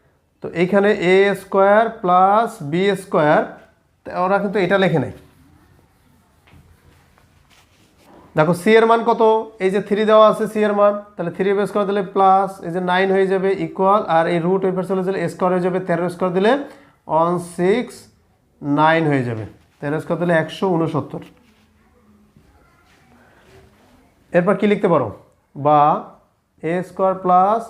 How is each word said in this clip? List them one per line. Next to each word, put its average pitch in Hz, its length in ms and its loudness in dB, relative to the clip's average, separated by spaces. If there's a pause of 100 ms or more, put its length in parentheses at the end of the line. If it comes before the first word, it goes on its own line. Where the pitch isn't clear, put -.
(420)
তো - 60 -12 (140)
এইখানে 196 280 2 (240)
এ 190 40 6 (240)
স্কয়ার 202 440 2 (160)
প্লাস 190 480 2 (220)
বি 180 120 0 (200)
স্কয়ার, 170 380 2 (600)
তা - 60 -16 (160)
ওরা 196 180 0
কিন্তু 202 220 -4
এটা 196 180 0
লেখে 165 200 0
নাই। 101 100 -10 (3250)
দেখো 160 240 2
সি 214 160 2
এর 226 120 6
মান 226 200 4
কত? 226 120 0 (440)
এই 190 80 2
যে 208 140 0
থ্রি 208 140 -2 (100)
দেওয়া 220 200 8
আছে 214 220 -4
সি 220 140 -2
এর 208 120 0
মান, 202 140 4 (200)
তাহলে 170 240 -8
থ্রি 196 200 0
বেস 196 180 -2
করে 208 140 0
দিলে 202 120 -2 (140)
প্লাস, 190 340 4 (180)
এই 165 80 -8
যে 185 60 -4 (100)
নাইন 190 240 2
হয়ে 190 180 2
যাবে 190 160 0 (160)
ইকুয়াল, 190 360 0 (160)
আর 165 160 2
এই 175 120 0
রুট 185 220 0
ওই 185 80 -2
পাশে 185 160 -4
চলে 190 160 -2
গেলে 190 100 -2 (160)
স্কয়ার 180 200 -2
হয়ে 180 140 -2
যাবে, 180 200 -2
তেরো 175 180 -2 (100)
স্কয়ার 185 220 -4
দিলে 202 140 2 (600)
ওয়ান 165 220 0 (220)
সিক্স 208 400 -2 (640)
নাইন 156 500 2
হয়ে 135 180 0
যাবে, 110 160 -8 (340)
তেরো 147 240 -6
স্কয়ার 165 180 -6
দিলে 175 200 -2
একশো - 240 -6 (100)
ঊনসত্তর। 160 460 -4 (3250)
এরপর 180 220 0
কি 214 120 -2
লিখতে 208 220 -2
পারো? 131 140 0 (580)
বা 151 140 4 (840)
এ 160 100 -4 (160)
স্কয়ার 190 240 -2 (100)
প্লাস 190 460 2